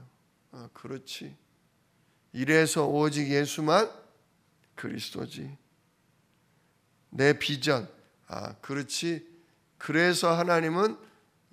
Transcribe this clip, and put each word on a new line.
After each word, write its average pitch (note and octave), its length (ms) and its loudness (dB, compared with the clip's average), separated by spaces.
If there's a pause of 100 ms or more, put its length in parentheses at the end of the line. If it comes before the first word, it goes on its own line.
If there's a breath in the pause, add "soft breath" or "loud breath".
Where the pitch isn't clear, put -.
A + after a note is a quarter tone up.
(520)
아, A#2+ 200 -18
그렇지. C3+ 640 -14 (960)
이래서 D3+ 540 2
오직 D3 440 0
예수만 D3+ 600 2 (840)
그리스도지. - 800 -10 (1500)
내 C#3+ 280 4
비전. C3+ 500 -2 (400)
아, A2 320 -10
그렇지. C#3+ 640 -6 (520 soft breath)
그래서 E3+ 540 4
하나님은 E3+ 640 2 (540 soft breath)